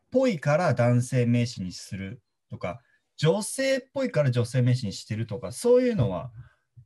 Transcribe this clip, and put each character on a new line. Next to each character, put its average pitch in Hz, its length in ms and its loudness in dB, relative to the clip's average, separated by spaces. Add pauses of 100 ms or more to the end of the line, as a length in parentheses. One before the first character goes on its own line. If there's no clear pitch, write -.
(100)
ぽ 262 160 2
い 196 140 0
か 147 160 2
ら 165 160 2
男 120 300 4
性 123 240 0
名 120 180 2
詞 117 180 -6
に 90 100 -8
す - 220 -14
る 95 280 -10 (260)
と 107 80 -12
か、 92 240 -8 (380)
女 185 240 2
性 269 360 0
っ 254 40 -6 (100)
ぽ 269 120 -2
い 247 60 -2
か 151 120 2
ら 135 80 2
女 117 160 0
性 127 160 0
名 123 120 4
詞 117 120 -2
に 95 80 -6
し - 100 -14
て 110 100 -8
る 110 120 -4
と 98 140 -8
か、 90 120 -10
そ 247 280 4
う - 20 2
い 247 80 2
う 226 60 -2
の 117 120 2
は 90 220 -6 (560)